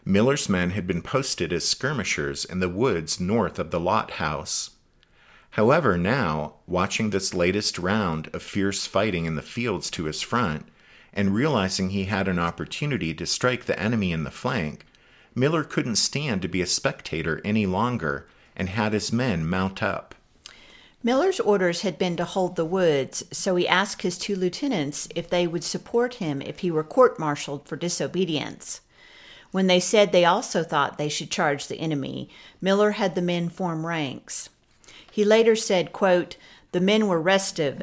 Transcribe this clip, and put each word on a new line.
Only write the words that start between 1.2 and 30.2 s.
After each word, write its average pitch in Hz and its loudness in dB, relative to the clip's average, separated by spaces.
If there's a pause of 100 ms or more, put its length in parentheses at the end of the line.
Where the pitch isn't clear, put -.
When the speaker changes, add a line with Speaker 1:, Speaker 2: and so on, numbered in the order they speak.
Speaker 1:
as 82 -2
skirmishers 90 -2
in 90 -6
the 90 2
woods 90 0
north 95 0
of 80 -4
the 85 0
Lott 104 0
House. 76 -4 (800)
However, 117 4
now, 87 0 (120)
watching 95 0
this 98 -2
latest 92 0
round 87 0
of 87 -8
fierce 98 0
fighting 95 0
in 80 -2
the 67 -4
fields 113 -4
to 82 -6
his 78 -4
front, 101 -2 (460)
and 95 0
realizing 98 0
he 98 -2
had 98 -2
an 90 0
opportunity 82 -4
to 82 -8
strike - 0
the - -2
enemy 104 0
in 80 -2
the 62 -8
flank, 101 -4 (480)
Miller 151 0
couldn't 143 -2
stand 123 -2
to 92 -4
be 87 0
a 85 0
spectator - -4
any 107 0
longer 92 -2 (300)
and 92 -4
had 107 0
his 107 -2
men 104 0
mount 95 -2
up. 95 -4 (880)
Speaker 2:
Miller's 285 2
orders 185 2
had 180 -2
been 180 0
to 175 -2
hold 180 -2
the 165 0
woods, 160 2
so - 0
he 175 2
asked 190 -4
his 180 -4
two - -6
lieutenants 180 -4
if 170 -8
they 175 0
would 165 -4
support 240 -2
him 143 -4
if - -10
he 175 -2
were 156 2
court-martialed 151 2
for 160 -6
disobedience. 170 -2 (720)
When 190 4
they 180 8
said 202 6
they 175 8